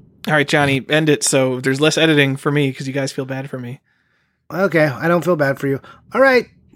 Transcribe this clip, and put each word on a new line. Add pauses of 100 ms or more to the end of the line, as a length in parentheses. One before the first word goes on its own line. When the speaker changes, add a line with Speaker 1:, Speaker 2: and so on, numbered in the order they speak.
(260)
Speaker 1:
All
right,
Johnny,
end
it
so
there's
less
editing
for
me
'cause
you
guys
feel
bad
for
me. (720)
Speaker 2:
Okay,
I
don't
feel
bad
for
you. (320)
All
right. (300)